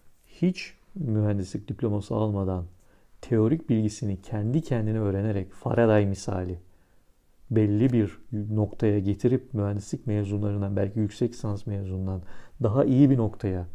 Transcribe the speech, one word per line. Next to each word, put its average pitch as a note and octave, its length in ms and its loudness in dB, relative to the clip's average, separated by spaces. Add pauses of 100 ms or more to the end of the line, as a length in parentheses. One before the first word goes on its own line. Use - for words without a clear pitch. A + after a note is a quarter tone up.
(260)
hiç - 480 -2 (200)
mühendislik G#2 760 -2
diploması G#2 460 -2
almadan G2 520 0 (540)
teorik A#2 500 2
bilgisini G#2+ 520 0
kendi A2+ 400 -2
kendine A2 380 0
öğrenerek G2 520 -2
Faraday A2+ 540 4
misali F#2 520 -4 (920)
belli A2 420 4
bir G#2+ 260 0 (140)
noktaya G#2 680 0
getirip G2+ 560 0
mühendislik G2+ 520 -4
mezunlarından, G2+ 680 -2
belki G2+ 220 -2
yüksek A2 340 -2
lisans G#2 340 -6
mezunundan F#2+ 560 -4 (400)
daha A2 220 4
iyi C3 260 6
bir C3+ 60 4
noktaya G2 580 -2